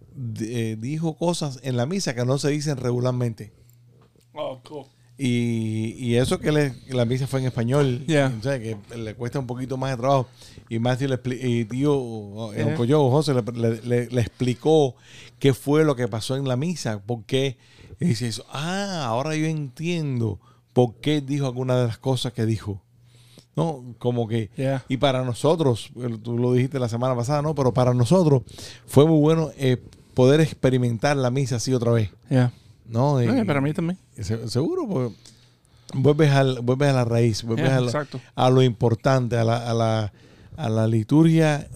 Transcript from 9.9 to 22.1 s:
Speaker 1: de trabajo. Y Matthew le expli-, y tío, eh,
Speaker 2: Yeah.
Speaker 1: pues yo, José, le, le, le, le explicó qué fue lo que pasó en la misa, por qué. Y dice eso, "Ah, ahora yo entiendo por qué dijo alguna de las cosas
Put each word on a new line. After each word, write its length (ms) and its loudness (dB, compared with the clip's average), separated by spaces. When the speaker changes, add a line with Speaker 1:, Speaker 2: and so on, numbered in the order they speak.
Speaker 1:
de 60 -4
trabajo. 300 2
Y 100 -4
Matthew 300 0
le 120 0
expli-, 200 -6
y 240 0
tío, 880 -2
eh, 120 -2
Speaker 2:
Yeah. 100 0
Speaker 1:
pues 140 0
yo, 220 4
José, 240 2
le, 80 2
le, 400 -2
le, 240 -2
le 140 0
explicó 760 2
qué 160 4
fue 320 2
lo 100 2
que 120 -2
pasó 280 -6
en 120 -4
la 100 0
misa, 420 -6
por 260 -8
qué. 320 -2
Y 60 -2
dice 220 0
eso, 240 -8
"Ah, 540 -6
ahora 300 -2
yo 100 -2
entiendo 960 -4
por 220 2
qué 260 -2
dijo 240 -2
alguna 320 -2
de 100 2
las 120 -8
cosas 340 -2